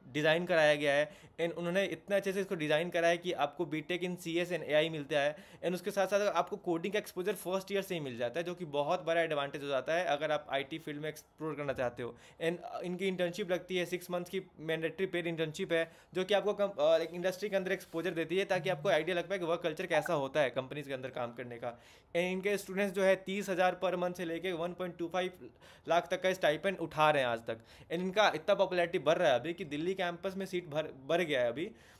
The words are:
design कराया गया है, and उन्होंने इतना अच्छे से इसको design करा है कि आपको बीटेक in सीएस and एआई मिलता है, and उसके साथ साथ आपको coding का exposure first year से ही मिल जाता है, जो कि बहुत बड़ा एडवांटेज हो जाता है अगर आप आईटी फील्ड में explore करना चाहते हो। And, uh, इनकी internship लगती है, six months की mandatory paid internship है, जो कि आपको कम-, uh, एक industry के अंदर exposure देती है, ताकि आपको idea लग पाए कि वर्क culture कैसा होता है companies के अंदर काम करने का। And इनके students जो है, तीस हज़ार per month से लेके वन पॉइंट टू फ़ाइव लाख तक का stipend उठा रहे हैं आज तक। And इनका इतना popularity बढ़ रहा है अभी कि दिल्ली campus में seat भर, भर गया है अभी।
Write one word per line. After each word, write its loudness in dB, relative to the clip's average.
design 2
कराया 6
गया 2
है, 2
and -2
उन्होंने 0
इतना -2
अच्छे 0
से -2
इसको -4
design 0
करा 2
है 4
कि -4
आपको -2
बीटेक -4
in -4
सीएस -2
and -4
एआई 2
मिलता -2
है, 0
and 0
उसके -6
साथ 0
साथ 2
आपको 0
coding -2
का 0
exposure -4
first -4
year 2
से -6
ही -2
मिल -6
जाता -2
है, -2
जो -6
कि -10
बहुत 0
बड़ा 2
एडवांटेज -2
हो -4
जाता 0
है 2
अगर 0
आप -2
आईटी -4
फील्ड -10
में -6
explore -8
करना -2
चाहते -4
हो। -8
And, 0
uh, -10
इनकी -4
internship -2
लगती -2
है, 0
six -6
months -4
की -4
mandatory -2
paid -2
internship -2
है, 2
जो -2
कि 2
आपको 2
कम-, 0
uh, 4
एक -4
industry -2
के 0
अंदर 0
exposure -2
देती 0
है, 2
ताकि 0
आपको 0
idea 4
लग -2
पाए -2
कि -4
वर्क 0
culture -2
कैसा 2
होता 0
है 4
companies -6
के -6
अंदर -6
काम -4
करने -10
का। -8
And -12
इनके 0
students -2
जो 0
है, 6
तीस -4
हज़ार 2
per 2
month -2
से -6
लेके -4
वन -4
पॉइंट -8
टू -4
फ़ाइव -4
लाख 4
तक -2
का 4
stipend 2
उठा 4
रहे 6
हैं 2
आज -2
तक। -4
And -16
इनका 4
इतना 2
popularity 2
बढ़ 4
रहा 6
है 6
अभी 0
कि -8
दिल्ली -2
campus -4
में -6
seat -4
भर, -2
भर 0
गया 2
है 4
अभी। -4